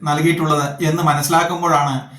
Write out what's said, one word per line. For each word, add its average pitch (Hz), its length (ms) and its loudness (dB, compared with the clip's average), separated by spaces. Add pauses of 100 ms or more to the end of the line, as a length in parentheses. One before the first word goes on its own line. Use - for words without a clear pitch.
നൽകിയിട്ടുള്ളത് 151 800 0
എന്ന് 160 180 0
മനസ്സിലാക്കുമ്പോഴാണ് 151 1160 0